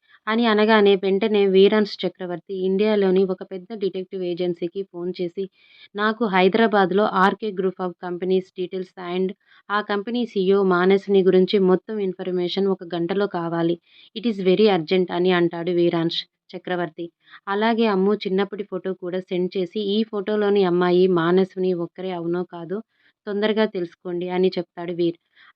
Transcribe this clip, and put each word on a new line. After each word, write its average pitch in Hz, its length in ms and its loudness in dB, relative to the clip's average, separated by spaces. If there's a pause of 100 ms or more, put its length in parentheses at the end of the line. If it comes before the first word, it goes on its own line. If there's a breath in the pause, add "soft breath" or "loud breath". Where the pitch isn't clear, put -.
(260 soft breath)
అని 220 200 0
అనగానే 214 500 4
వెంటనే 196 520 0
వీరాంశ్ 202 480 4
చక్రవర్తి 180 680 -8
ఇండియాలోని 196 600 2
ఒక 185 240 -4
పెద్ద 180 200 -14 (100)
డిటెక్టివ్ 190 460 -8
ఏజెన్సీకి 175 600 -4
ఫోన్ 175 280 -10
చేసి, 180 320 -6 (500 soft breath)
"నాకు 214 320 -2
హైదరాబాద్లో 190 800 2 (120)
ఆర్కే 202 360 2
Group 185 260 -4
of 180 180 -6
Companies 185 540 -2
details 185 400 -8 (140)
and 185 240 -2 (420 soft breath)
ఆ 208 140 0
కంపెనీ 214 420 -4
సీఈఓ 196 400 2
మానస్విని 190 580 4
గురించి 185 360 4
మొత్తం 185 380 2
ఇన్ఫర్మేషన్ 185 680 -2
ఒక 190 220 -2
గంటలో 185 380 -2
కావాలి. 170 480 -2 (400 soft breath)
It 202 100 -8
is 208 140 -2
very 185 300 4
urgent" 185 400 0
అని 180 220 2
అంటాడు 175 420 0
వీరాంశ్ 170 460 0 (300)
చక్రవర్తి. 175 560 -8 (400 loud breath)
అలాగే 220 400 0
అమ్ము 196 300 2
చిన్నప్పటి 196 480 -4
ఫోటో 185 300 -8
కూడా 185 260 -8
సెండ్ 180 300 -4
చేసి, 190 380 -6
"ఈ 208 160 0
ఫోటోలోని 208 600 0
అమ్మాయి 180 400 2 (100)
మానస్విని 185 640 0
ఒక్కరే 180 320 -8
అవునో 170 320 -6
కాదో 175 340 -10 (480)
తొందరగా 214 400 0
తెలుసుకోండి" 180 600 -8
అని 185 220 0
చెప్తాడు 175 440 -8
వీర్. 170 240 -2 (380 soft breath)